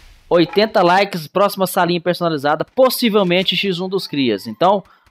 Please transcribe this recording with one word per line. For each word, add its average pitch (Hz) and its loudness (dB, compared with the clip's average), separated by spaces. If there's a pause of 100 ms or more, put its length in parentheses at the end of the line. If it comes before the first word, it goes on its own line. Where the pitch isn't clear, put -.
(300)
Oitenta 196 2
likes, 180 2
próxima 190 0
salinha 175 -2
personalizada, 160 -2
possivelmente 196 0
X 180 -4
um 190 -6
dos 190 -6
crias. 123 -2
Então, 175 0 (280)